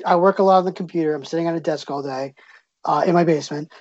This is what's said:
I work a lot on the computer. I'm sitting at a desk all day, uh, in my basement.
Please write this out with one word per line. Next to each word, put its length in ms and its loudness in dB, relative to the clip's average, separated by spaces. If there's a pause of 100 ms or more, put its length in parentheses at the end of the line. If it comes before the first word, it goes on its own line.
I 100 4
work 220 4
a 40 2
lot 160 6
on 60 2
the 80 -2
computer. 420 -2
I'm 100 -8
sitting 220 -4
at 80 -2
a 60 -4
desk 300 -4
all 120 -4
day, 320 -8 (520)
uh, 200 2
in 60 4
my 120 4
basement. 460 -2 (100)